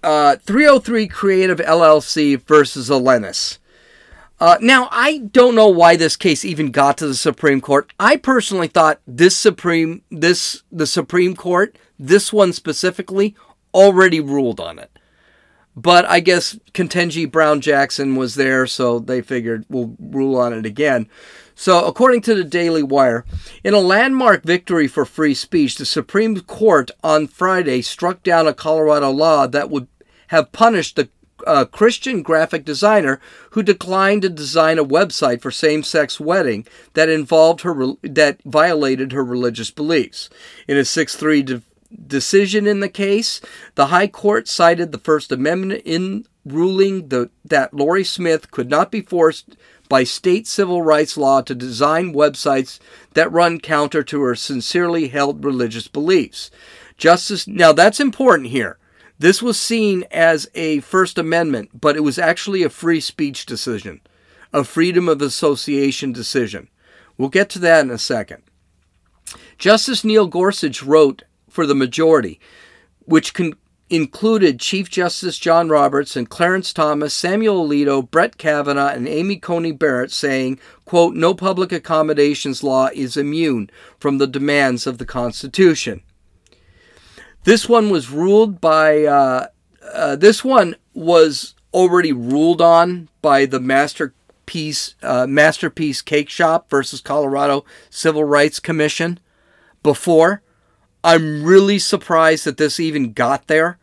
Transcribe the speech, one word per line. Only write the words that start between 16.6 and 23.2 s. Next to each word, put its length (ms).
Ketanji 580
Brown 300
Jackson 540
was 200
there, 320
so 320
they 240
figured 460
we'll 300
rule 380
on 160
it 120
again. 440
So, 300
according 380
to 120
the 100
Daily 380
Wire, 420